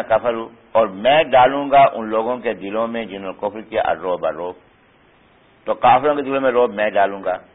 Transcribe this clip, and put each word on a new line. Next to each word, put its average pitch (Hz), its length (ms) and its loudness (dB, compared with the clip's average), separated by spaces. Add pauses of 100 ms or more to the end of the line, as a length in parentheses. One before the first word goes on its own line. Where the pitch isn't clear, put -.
کفروا، 113 400 -2 (220)
اور 110 160 4
میں 120 360 2
ڈالوں 135 480 2
گا 139 220 8
ان 110 160 -6
لوگوں 113 280 -2
کے 113 160 -4
دلوں 101 340 -6
میں 117 180 -6
جنہوں 95 260 -10
نے 101 160 -8
کفر 107 140 -8
کیا، 110 240 -4
الرعب، 85 400 -4
روب۔ 82 300 -6 (1080)
تو 110 80 -2
کافروں 127 420 4
کے 143 60 -4
دلوں 135 200 -4
میں 131 100 2
روب 120 220 2
میں 104 160 -2
ڈالوں 98 340 0
گا۔ 92 140 -4 (180)